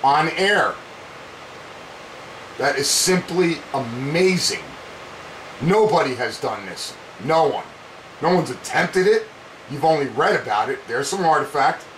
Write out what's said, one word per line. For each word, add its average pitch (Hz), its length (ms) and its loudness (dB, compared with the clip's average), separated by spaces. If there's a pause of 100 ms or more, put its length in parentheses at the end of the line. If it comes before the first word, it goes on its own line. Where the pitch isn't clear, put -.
On 151 260 4
air. 196 440 2 (1800)
That 135 200 2
is 139 120 0
simply 175 680 2 (160)
amazing. 143 920 0 (960)
Nobody 135 540 4
has 117 260 -4
done 107 240 -4
this. - 300 -10 (280)
No 160 240 4
one. - 180 -2 (560)
No 170 120 4
one's 170 160 2
attempted 180 560 0
it. 220 220 4 (420)
You've 139 160 -4
only 151 220 4
read 147 320 2
about 110 300 0
it. 135 180 -4
There's 139 200 -2
some 190 160 -2
artifact. 147 600 2 (120)